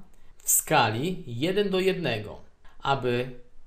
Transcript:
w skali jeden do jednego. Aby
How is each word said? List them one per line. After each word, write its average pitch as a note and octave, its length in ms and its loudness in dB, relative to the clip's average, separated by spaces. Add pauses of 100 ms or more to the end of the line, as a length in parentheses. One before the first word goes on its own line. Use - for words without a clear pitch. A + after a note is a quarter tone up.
(380)
w - 120 -8
skali C#3 800 4
jeden F#3 420 0
do F#3 100 2
jednego. B2+ 600 0 (400)
Aby B2 500 0 (360)